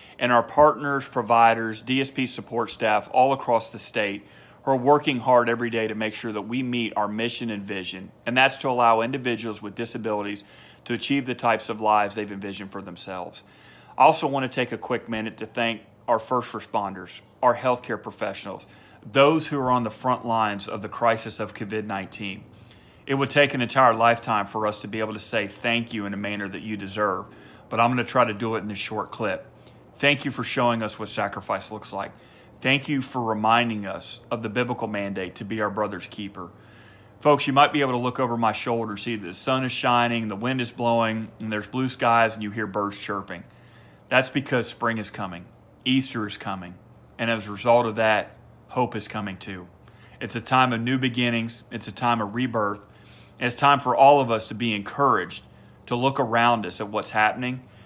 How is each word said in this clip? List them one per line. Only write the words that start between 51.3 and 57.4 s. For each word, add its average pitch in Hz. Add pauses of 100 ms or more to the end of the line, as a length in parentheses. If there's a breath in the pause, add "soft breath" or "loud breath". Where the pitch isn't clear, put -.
It's 110
a 107
time 120
of 104
rebirth. 110 (540 loud breath)
And 123
it's 123
time 143
for 127
all 139
of 120
us 110
to 110
be 110
encouraged 101 (400 loud breath)
to 123
look 135
around 117
us -
at 101
what's 104
happening 123 (220 loud breath)